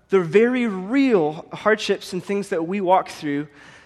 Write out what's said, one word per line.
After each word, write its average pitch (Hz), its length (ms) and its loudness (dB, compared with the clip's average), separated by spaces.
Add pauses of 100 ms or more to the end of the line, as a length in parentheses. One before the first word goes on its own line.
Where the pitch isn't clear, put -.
(100)
the 196 100 4
very 233 460 2
real 190 880 0
hardships 208 580 -2
and 180 100 -6
things 202 280 -4
that 165 160 -4
we 196 160 -4
walk 180 260 2
through 147 400 -6 (380)